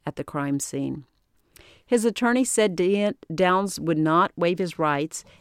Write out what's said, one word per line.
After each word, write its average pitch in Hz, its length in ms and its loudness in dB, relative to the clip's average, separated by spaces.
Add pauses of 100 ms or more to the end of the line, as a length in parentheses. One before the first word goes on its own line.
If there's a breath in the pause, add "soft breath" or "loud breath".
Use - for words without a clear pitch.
at 156 100 -8
the 143 80 -8
crime 143 360 -4
scene. 139 440 -6 (800 soft breath)
His 226 200 2
attorney 240 400 2
said 208 320 2
Dan-, 202 400 0 (180)
Downs 185 460 2
would 160 180 0
not 160 380 2
waive 175 240 0
his 175 180 -4
rights 151 460 -2 (160 soft breath)